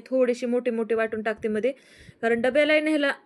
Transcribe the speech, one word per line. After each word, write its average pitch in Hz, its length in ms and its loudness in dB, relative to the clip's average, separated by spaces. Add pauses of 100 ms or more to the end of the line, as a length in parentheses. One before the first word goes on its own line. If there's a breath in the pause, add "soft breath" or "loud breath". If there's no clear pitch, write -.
थोडेसे 247 400 0
मोठे 247 240 -2
मोठे 226 240 -2
वाटून 220 280 -2
टाकते 220 260 -4
मध्ये, 214 240 -2 (500 loud breath)
कारण 233 180 0
डब्यालाही 294 400 4
न्यायला 302 320 0 (140)